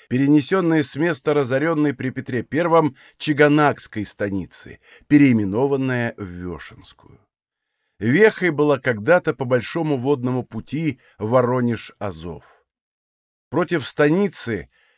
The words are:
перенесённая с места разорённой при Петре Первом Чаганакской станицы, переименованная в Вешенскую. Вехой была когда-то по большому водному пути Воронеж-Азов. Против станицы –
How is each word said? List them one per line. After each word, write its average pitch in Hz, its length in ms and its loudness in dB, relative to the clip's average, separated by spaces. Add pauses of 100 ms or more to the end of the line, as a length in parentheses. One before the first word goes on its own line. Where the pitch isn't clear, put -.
перенесённая 151 760 2
с - 140 -6
места 156 380 -2
разорённой 147 580 0
при 131 160 -6
Петре 120 340 -6
Первом 160 540 2 (220)
Чаганакской 147 880 2
станицы, - 760 -8 (280)
переименованная 127 1080 2
в 101 80 -12
Вешенскую. - 960 -14 (800)
Вехой 180 500 2
была 147 300 0
когда-то 131 560 0
по 139 100 -6
большому 131 540 -2
водному 127 440 -2
пути 135 580 -6 (180)
Воронеж-Азов. 110 1500 -2 (840)
Против 165 360 -2
станицы – 147 840 0 (280)